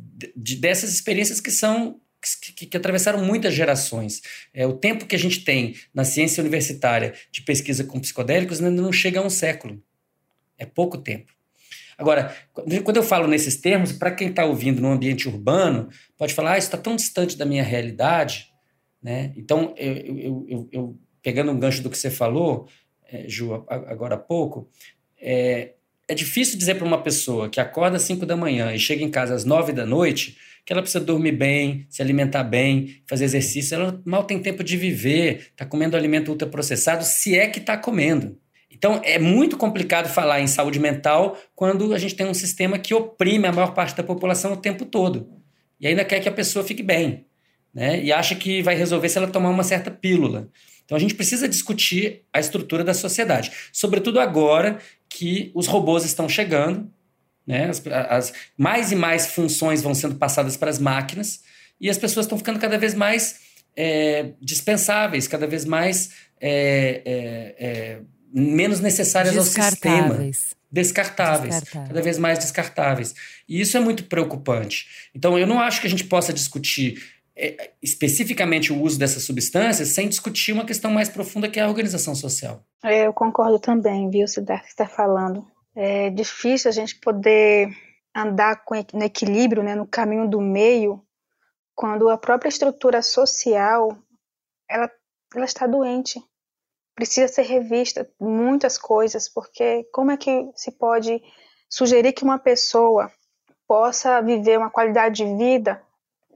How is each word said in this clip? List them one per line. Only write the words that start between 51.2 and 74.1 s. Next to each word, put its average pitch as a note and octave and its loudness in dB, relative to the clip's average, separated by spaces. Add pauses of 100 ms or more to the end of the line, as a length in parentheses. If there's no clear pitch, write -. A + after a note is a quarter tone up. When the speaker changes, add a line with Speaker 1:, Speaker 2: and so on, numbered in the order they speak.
Speaker 1:
discutir G#3 -2 (100)
a D3 0
estrutura E3 -2
da F3+ 2
sociedade, F#3 0 (220)
sobretudo G#3+ 2
agora E3+ 4 (300)
que F3+ -4
os F3 -2
robôs E3 2
estão D#3+ -2
chegando, F3+ 0 (560)
né? C#3 -2
As, C#3+ -6
as, B2+ 0 (240)
mais G3 2
e G3+ 2
mais E3 2
funções D#3 0
vão C#3+ 0
sendo C#3 -2
passadas C3+ 0
para D3+ -2
as C3+ -2
máquinas C#3 -2 (400)
e F#3+ 0
as G3 0
pessoas A3 -2
estão G#3+ -4
ficando A3 -4
cada G#3+ 0
vez G#3 0
mais, G#3+ 0 (360)
é, D3+ 0
dispensáveis, G#3 0
cada D3+ -4
vez D3+ -6
mais, F3 0 (280)
é, C#3 2
é, A#2 -6
é, A2+ -8 (320)
menos D#3 2
necessárias F#3 2
ao F#3 4
sistema. G3+ 2
Speaker 2:
Descartáveis. D#3+ 0 (160)
Speaker 1:
Descartáveis. F3 0
Speaker 2:
Descartáveis. D3 -8
Speaker 1:
Cada D#3 -2
vez E3 0
mais E3 2
descartáveis. C#3 -2 (320)
E E3+ -2
isso G3+ 2
é B3 4
muito A3+ 2
preocupante. C#3 -4